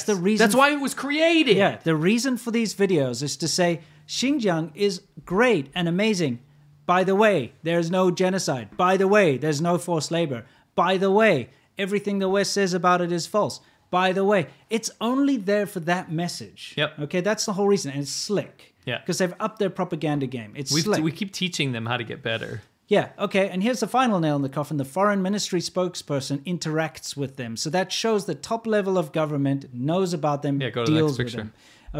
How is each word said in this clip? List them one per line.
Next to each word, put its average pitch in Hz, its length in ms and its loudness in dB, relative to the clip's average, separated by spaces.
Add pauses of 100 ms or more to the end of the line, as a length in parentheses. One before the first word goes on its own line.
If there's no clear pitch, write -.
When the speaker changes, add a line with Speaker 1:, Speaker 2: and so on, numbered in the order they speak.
Speaker 1:
Yes. - 20 -10
Speaker 2:
the 214 120 0
reason 202 300 2
Speaker 1:
That's 220 100 4
why 277 160 6
it 294 80 0
was 277 140 -2
created. 302 640 2
Speaker 2:
Yeah, 160 260 2
the 160 120 2
reason 226 420 2
for - 140 -6
these 226 240 -2
videos 143 480 2
is 143 140 -4
to 170 100 -2
say 175 320 0 (280)
Xinjiang 208 680 0
is 202 260 0 (240)
great 196 480 2
and 180 140 0
amazing. 175 520 0 (460)
By 185 180 4
the 190 120 2
way, 196 380 2 (100)
there's 170 260 0
no 185 220 2
genocide. 165 680 -2
By 185 200 4
the 190 100 4
way, 190 300 6
there's 147 240 -2
no 170 180 2
forced 170 320 -4
labor. 156 340 -2 (300)
By 190 220 4
the 190 120 2
way, 190 400 4 (260)
everything 202 440 -2
the 190 100 0
West 190 240 2
says 196 220 2
about 180 260 4
it 175 100 -2
is 170 140 -2
false. 190 340 -2 (300)
By 185 220 2
the 190 120 0
way, 196 220 4 (240)
it's 220 220 -4 (100)
only 269 360 2
there 202 280 0
for 190 140 -8
that 175 320 -2
message. 160 680 -8
Speaker 1:
Yep. 147 220 -2
Speaker 2:
Okay, 151 220 -2
that's 214 240 -2
the 214 80 -4
whole 202 140 0
reason. 190 260 2
And 143 80 -4
it's 139 100 -8
slick. - 640 -6 (100)
Speaker 1:
Yeah. 120 180 -4
Speaker 2:
'Cause 175 140 -4
they've 180 220 -2
upped 214 180 -6
their 190 140 0
propaganda 151 560 -4
game. 117 280 -10
It's 139 160 -8
Speaker 1:
We've, 151 120 2
Speaker 2:
slick. 185 200 0
Speaker 1:
we 160 80 0
keep 196 200 -8
teaching 165 400 -4
them 113 160 -4
how 123 100 -2
to 120 60 -6
get 117 180 -10
better. 113 400 -6 (280)
Speaker 2:
Yeah, 180 280 2
okay, 196 320 0
and 185 140 -4
here's 240 160 -2
the 214 80 -2
final 240 320 2
nail 151 160 0
in 143 80 0
the 131 60 -4
coffin. 151 280 -6
The 135 80 -2
foreign 196 360 0
ministry 190 400 -2
spokesperson 143 840 -4
interacts 160 720 -4
with 135 220 -8
them. 117 180 -8
So 151 160 -6
that 185 220 0
shows 220 320 0
the 165 100 -4
top 226 320 -6
level 196 300 0
of 160 160 -2
government 139 600 -2
knows 170 400 0
about 147 300 -2
them, 139 180 0
Speaker 1:
Yeah, 127 80 -2
go 117 160 -2
to 151 60 2
the 156 60 4
Speaker 2:
deals 151 200 2
Speaker 1:
next - 0 -
Speaker 2:
with 123 100 -2
Speaker 1:
picture. 117 100 -8
Speaker 2:
them. 107 160 -10 (460)